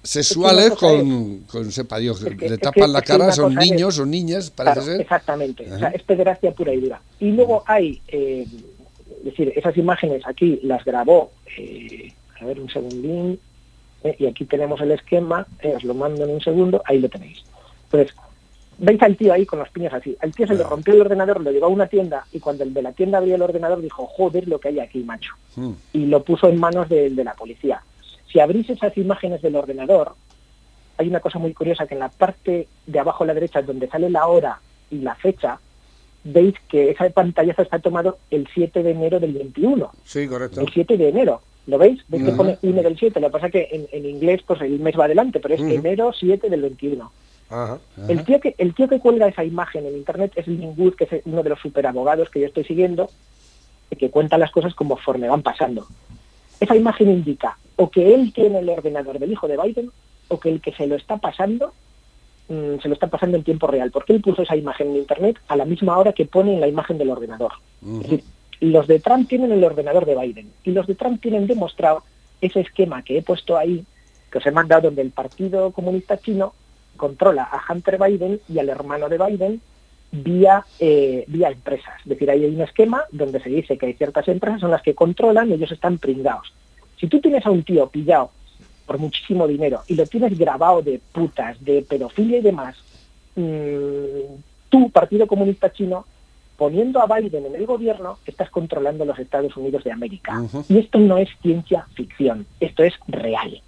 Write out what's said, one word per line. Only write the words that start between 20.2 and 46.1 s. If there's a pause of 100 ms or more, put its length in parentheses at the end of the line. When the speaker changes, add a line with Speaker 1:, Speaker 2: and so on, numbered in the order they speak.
Speaker 2:
Al
tío
se
le
Speaker 1:
Claro.
Speaker 2:
rompió
el
ordenador,
lo
llevó
a
una
tienda,
y
cuando
el
de
la
tienda
abrió
el
ordenador
dijo,
"Joder,
lo
que
hay
aquí,
macho". (220)
Speaker 1:
Hmm. (200)
Speaker 2:
Y
lo
puso
en
manos
de,
de
la
policía. (500)
Si
abrís
esas
imágenes
del
ordenador, (840)
hay
una
cosa
muy
curiosa,
que
en
la
parte (180)
de
abajo
a
la
derecha,
donde
sale
la
hora (320)
y
la
fecha, (640)
veis (160)
que
ese
pantallazo
está
tomado (140)
el
siete
de
enero
del
veintiuno. (140)
Speaker 3:
Sí,
correcto.
Speaker 2:
El
siete
de
enero, (260)
¿lo
veis?
¿Veis
que
Speaker 3:
Ujú.
Speaker 2:
pone
uno
del
siete?
Lo
que
pasa
es
que
en,
en
inglés,
pues
el
mes
va
adelante,
pero
es
Speaker 3:
Ujú.
Speaker 2:
enero